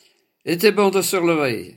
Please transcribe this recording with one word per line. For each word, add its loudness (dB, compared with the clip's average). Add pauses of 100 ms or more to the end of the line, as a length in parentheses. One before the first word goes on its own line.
(460)
Était 0
bon 2
de 0
se -2
relever, -2